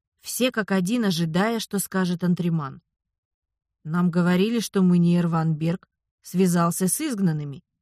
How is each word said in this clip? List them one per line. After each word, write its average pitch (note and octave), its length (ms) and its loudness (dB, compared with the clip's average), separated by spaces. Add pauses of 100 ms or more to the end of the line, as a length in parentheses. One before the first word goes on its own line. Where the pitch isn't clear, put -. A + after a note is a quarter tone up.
(220)
все B3 300 -2
как G#3 200 -4
один G3 340 0
ожидая, F#3 540 0
что - 180 -6
скажет F3+ 460 -4
Антриман. E3 580 -2 (1080)
«Нам F3 240 0
говорили, F3+ 480 2
что G3 220 -2
Маниер F3 460 4
Ван D#3+ 280 0
Берг E3 320 -4 (340)
связался F3+ 680 0
с - 100 -4
изгнанными E3 640 -4 (180)